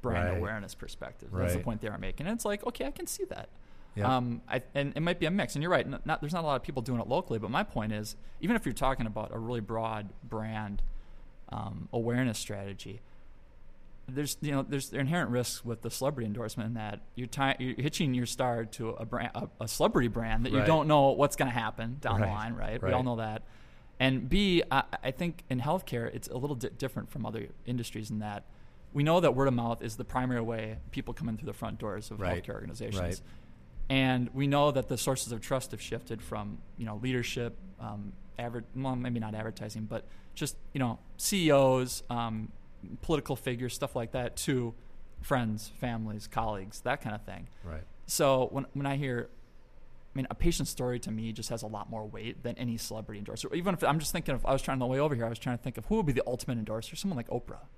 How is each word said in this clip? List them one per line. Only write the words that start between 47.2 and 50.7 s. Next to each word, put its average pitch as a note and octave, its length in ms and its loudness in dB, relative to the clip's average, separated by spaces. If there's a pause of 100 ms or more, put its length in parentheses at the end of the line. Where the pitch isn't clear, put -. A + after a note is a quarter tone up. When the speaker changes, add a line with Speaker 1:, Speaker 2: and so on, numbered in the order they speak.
Speaker 1:
thing. F#2+ 240 -10 (160)
Speaker 2:
Right. D#2+ 180 -6 (240)
Speaker 1:
So C3+ 460 6
when, C#3 200 -2
when C#3 140 -2
I C#3 100 0
hear, B2+ 320 -2 (840)
I - 40 -2
mean, C3 120 0
a - 40 -2
patient E3 340 4
story B2 320 0